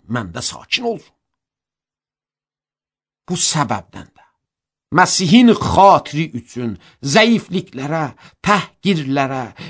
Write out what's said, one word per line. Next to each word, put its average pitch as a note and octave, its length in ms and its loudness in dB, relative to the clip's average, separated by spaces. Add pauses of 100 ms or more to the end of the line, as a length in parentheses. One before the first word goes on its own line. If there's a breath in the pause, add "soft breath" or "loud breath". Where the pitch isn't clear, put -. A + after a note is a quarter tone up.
məndə A2 400 -8
sakin - 420 -8
olsun. A#3 300 -8 (2250)
Bu F3+ 60 -6
səbəbdən A#2+ 800 -4
də - 80 -20 (680)
Məsihin F#3+ 580 4
xatiri D#3+ 800 2
üçün A#2+ 440 -10 (240 soft breath)
zəifliklərə, D#3+ 1120 -2 (300 soft breath)
təhqirlərə, C#3+ 1000 -2 (260 loud breath)